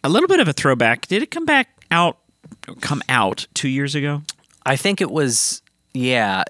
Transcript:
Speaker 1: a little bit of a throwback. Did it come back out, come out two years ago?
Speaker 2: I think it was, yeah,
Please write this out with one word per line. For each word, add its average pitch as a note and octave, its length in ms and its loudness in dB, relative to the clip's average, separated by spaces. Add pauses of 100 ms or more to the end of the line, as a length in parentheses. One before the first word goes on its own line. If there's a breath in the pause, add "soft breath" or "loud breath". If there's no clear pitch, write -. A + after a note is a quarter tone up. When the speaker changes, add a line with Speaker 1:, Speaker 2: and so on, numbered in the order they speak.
Speaker 1:
a - 60 0
little C4 180 2
bit F4+ 120 4
of C4 80 4
a D3+ 60 0
throwback. A#2+ 540 0
Did G#3 160 -2
it - 80 -8
come E4 140 -6
back C#4+ 240 2 (200)
out, E3+ 280 2 (640)
come D3 280 -4
out A2 460 0
two C#3 140 -2
years C#3 260 -2
ago? D3 260 -2 (460)
Speaker 2:
I C3+ 80 2
think G3 260 -2
it F3+ 80 -2
was, C3 540 -2 (320)
yeah, A#2 540 0